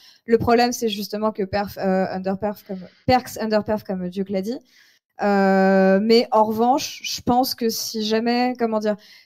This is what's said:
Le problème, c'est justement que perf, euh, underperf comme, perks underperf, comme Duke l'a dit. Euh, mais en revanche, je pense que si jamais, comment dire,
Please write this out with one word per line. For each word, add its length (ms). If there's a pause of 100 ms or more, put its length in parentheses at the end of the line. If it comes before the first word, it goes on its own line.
(260)
Le 120
problème, 340
c'est 160
justement 420
que 120
perf, 360
euh, 320
underperf 560
comme, 140 (260)
perks 320
underperf, 460
comme 240
Duke 220
l'a 120
dit. 160 (640)
Euh, 800
mais 280
en 140
revanche, 580
je 180
pense 340
que 160
si 340
jamais, 540
comment 200
dire, 180 (300)